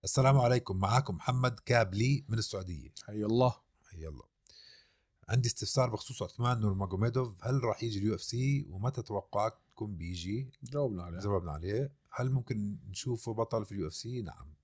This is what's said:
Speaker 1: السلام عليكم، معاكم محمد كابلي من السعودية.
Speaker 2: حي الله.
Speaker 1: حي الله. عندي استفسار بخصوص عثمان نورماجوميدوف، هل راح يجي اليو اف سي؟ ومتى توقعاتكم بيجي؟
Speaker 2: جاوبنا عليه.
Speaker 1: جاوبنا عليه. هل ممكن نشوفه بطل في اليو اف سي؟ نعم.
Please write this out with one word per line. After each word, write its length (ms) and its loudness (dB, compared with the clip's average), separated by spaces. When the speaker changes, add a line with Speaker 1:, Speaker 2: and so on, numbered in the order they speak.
Speaker 1:
السلام 340 6
عليكم، 380 4
معاكم 400 4
محمد 440 0
كابلي 680 2
من 100 0
السعودية. 560 -6
Speaker 2:
حي 180 -4
الله. 380 4
Speaker 1:
حي 240 -12
الله. 200 -14
عندي 200 2
استفسار 420 0
بخصوص 320 -6
عثمان 380 0
نورماجوميدوف، 840 0
هل 200 0
راح 180 0
يجي 160 -2
اليو 160 2
اف 80 -6
سي؟ 460 0
ومتى 340 -4
توقعاتكم 960 -4
بيجي؟ 540 -4
Speaker 2:
جاوبنا 400 -2
عليه. 160 -8
Speaker 1:
جاوبنا 340 0
عليه. 440 -2
هل 200 -2
ممكن 480 -2
نشوفه 460 -4
بطل 300 0
في 80 -10
اليو 160 -2
اف 60 -8
سي؟ 280 -6
نعم. 420 -12